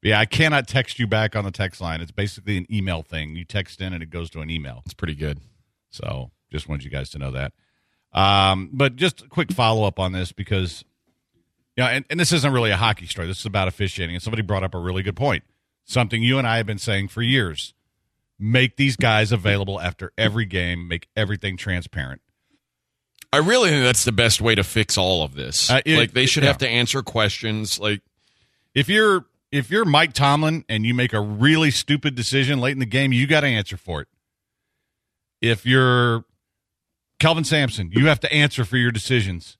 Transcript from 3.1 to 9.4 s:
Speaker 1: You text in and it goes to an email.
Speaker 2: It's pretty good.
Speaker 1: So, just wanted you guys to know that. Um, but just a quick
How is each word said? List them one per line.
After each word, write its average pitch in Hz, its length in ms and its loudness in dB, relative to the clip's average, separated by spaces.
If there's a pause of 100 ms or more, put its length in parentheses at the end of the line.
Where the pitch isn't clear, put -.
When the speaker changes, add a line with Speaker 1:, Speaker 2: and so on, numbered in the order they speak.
Speaker 1:
You 87 80 -12
text - 340 -6
in 95 140 -6
and 82 100 -8
it 80 60 -16
goes 82 220 -8
to 80 100 -12
an 78 80 -10
email. 69 340 -8
Speaker 2:
It's - 100 -16
pretty 80 220 -6
good. 73 240 -6 (520)
Speaker 1:
So, 65 400 -10 (200)
just 76 160 -10
wanted 73 160 -8
you 67 60 -14
guys 69 220 -8
to 73 80 -14
know 67 120 -8
that. 65 220 -8 (580)
Um, 98 600 2
but 131 240 0
just 170 240 -2
a - 80 -20
quick 175 240 -4